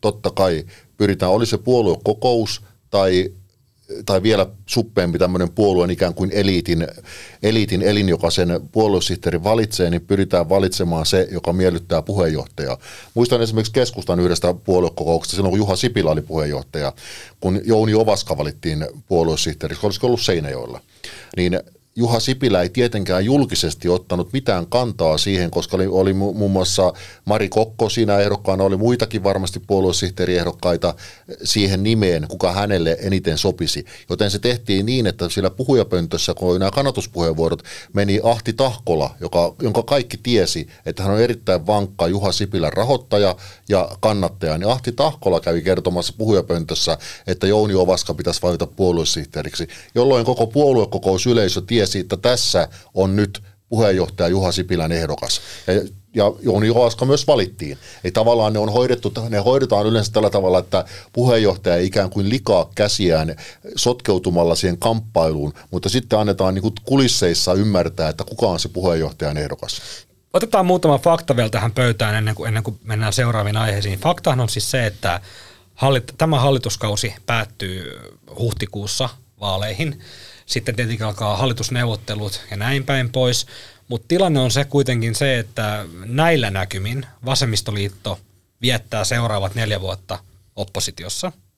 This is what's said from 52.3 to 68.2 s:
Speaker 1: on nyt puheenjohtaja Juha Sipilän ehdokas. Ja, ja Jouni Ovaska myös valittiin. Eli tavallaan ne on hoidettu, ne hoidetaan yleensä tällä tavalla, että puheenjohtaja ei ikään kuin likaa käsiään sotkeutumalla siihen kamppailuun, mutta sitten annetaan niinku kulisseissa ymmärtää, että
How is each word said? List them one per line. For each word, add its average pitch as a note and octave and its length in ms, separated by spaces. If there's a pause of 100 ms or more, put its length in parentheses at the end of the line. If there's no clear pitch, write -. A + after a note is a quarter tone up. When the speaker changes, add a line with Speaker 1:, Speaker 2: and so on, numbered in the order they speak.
Speaker 1:
on F#2+ 220
nyt G2+ 260 (280)
puheenjohtaja F#2+ 600
Juha F#2 220
Sipilän F2 400
ehdokas. E2 500 (260)
Ja, F#2 60 (420)
ja G#2+ 160 (100)
Jouni G#2+ 280
Ovaska A#2 360
myös C#3 220
valittiin. F2 500 (260)
Eli F2+ 80
tavallaan A2 420
ne G#2+ 60
on G#2+ 140
hoidettu, B2 400 (160)
ne G#2+ 80
hoidetaan A2+ 480
yleensä A2 260
tällä G#2+ 180
tavalla, F#2 300
että F2+ 260 (280)
puheenjohtaja G#2+ 600
ei F2+ 100
ikään F#2+ 240
kuin G2 200
likaa G#2 460
käsiään E2 600 (400)
sotkeutumalla F#2 800
siihen F2 220
kamppailuun, E2 760 (180)
mutta F#2 180
sitten A2 300
annetaan F#2+ 340
niinku G2 200 (100)
kulisseissa G#2+ 720
ymmärtää, E2+ 560
että D#2 140